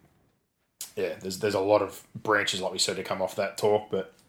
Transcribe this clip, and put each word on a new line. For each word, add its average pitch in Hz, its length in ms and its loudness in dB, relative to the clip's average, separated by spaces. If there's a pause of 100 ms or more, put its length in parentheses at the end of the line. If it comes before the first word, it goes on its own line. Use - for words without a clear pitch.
(960)
yeah, 92 240 -4
there's, 95 180 -8
there's 104 160 0
a 98 60 2
lot 101 220 6
of - 200 -6 (120)
branches, 101 460 0
like 92 120 -2
we 92 60 -6
said, 92 180 0
to 92 60 -4
come 95 200 -4
off 90 140 -4
that 98 220 -4
talk, 104 320 2
but, 95 220 -4 (160)